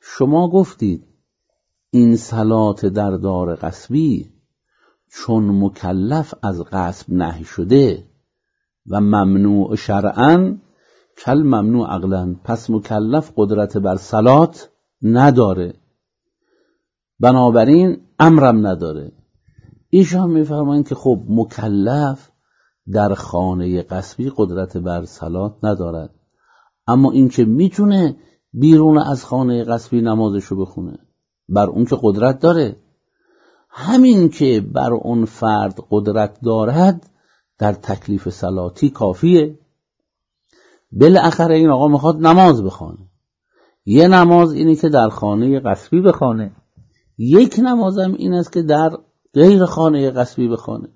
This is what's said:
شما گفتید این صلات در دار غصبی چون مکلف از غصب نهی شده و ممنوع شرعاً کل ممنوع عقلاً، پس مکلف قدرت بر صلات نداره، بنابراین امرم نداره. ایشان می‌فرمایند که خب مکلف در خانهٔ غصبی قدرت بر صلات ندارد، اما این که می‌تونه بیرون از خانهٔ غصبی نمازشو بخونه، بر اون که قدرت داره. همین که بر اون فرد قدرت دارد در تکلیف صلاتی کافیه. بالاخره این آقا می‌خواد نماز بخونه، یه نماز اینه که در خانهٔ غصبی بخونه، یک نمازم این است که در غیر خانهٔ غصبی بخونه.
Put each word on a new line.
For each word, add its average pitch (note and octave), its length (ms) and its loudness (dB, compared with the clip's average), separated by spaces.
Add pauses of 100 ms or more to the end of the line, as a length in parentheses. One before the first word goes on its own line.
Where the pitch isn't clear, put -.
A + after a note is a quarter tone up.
شما D#3 480 -2
گفتید A#2 580 -2 (840)
این A#2 240 4
صلات A2 720 -2
در G2+ 260 -4
دار F2+ 440 -6
غصبی B2 760 -6 (760)
چون G2+ 560 -2
مکلف G2 680 -6 (100)
از F#2 200 -8
غصب F#2 500 -8
نهی E2 300 -6
شده G2 640 0 (840)
و G2+ 120 -2
ممنوع G2+ 760 0
شرعاً C3+ 840 0 (600)
کل C#3 240 -2
ممنوع A#2 460 0
عقلاً، F2+ 560 -6
پس A#2 260 -8
مکلف A2 640 -4
قدرت G#2 420 -2
بر G2 180 -2
صلات B2+ 760 0 (320)
نداره، A2+ 720 2 (1500)
بنابراین B2+ 800 4 (220)
امرم C#3 480 4
نداره. D#2+ 440 -8 (760)
ایشان F3+ 400 0
می‌فرمایند D3 580 -2
که C3+ 80 -8
خب A#2+ 340 -2
مکلف A2+ 1000 -4 (600)
در G2+ 220 0
خانهٔ F2+ 680 -4
غصبی F#2 560 -10
قدرت F#2 400 -4
بر F2 280 -8
صلات F2+ 580 -10
ندارد، E2+ 520 -8 (720)
اما C3 240 2
این C3 180 2
که B2 160 0
می‌تونه F3+ 720 0 (360)
بیرون D#3 440 4
از C#3+ 280 -4
خانهٔ B2 380 -4
غصبی A#2 380 -4
نمازشو G#2+ 540 -2
بخونه، F#2 440 -10 (500)
بر G2 160 0
اون A#2+ 200 -2
که B2 160 -4
قدرت A#2 380 0
داره. D#3+ 360 0 (960)
همین G#3 600 4
که C3 320 0 (120)
بر B2+ 200 -2
اون A#2 320 -2
فرد G#2+ 540 -4 (120)
قدرت G#2 500 -2
دارد B2+ 680 0 (480)
در G#2 160 -2
تکلیف G2 560 -8
صلاتی F#2 600 -6
کافیه. D3+ 720 0 (1300)
بالاخره E3 640 4
این D#3+ 140 4
آقا C#3 180 2
می‌خواد D3 280 0
نماز D#3+ 480 4
بخونه، E2 340 -10 (880)
یه D3+ 220 4
نماز F3 460 4
اینه D#3 220 2
که D#3 140 -2
در B2 200 2
خانهٔ A2 500 -2
غصبی C3 420 -2
بخونه، A#2 500 0 (640)
یک E3+ 460 4
نمازم F#3+ 540 -2
این F#3 160 -4
است F3 180 -4
که F3 100 -4
در D#3 360 0 (360)
غیر F#3 320 6
خانهٔ D3 460 0
غصبی B2 360 -4
بخونه. A2+ 480 -8